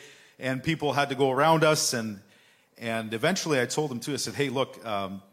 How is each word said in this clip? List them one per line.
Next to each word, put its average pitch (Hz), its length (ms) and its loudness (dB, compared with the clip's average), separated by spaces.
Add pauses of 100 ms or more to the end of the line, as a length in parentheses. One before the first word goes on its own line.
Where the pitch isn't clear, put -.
(380)
and 131 240 -4
people 151 320 -2
had 143 160 2
to 135 40 -2
go 135 160 2
around 156 320 4
us, 156 300 4
and, 110 280 -6 (580)
and 113 340 -4
eventually 147 480 0
I 120 60 2
told 151 260 -2
him 117 80 -6
too. 143 140 -6
I - 20 -4
said, 117 180 -6
"Hey, 139 140 0
look, 127 380 -2
um, 98 340 -4 (120)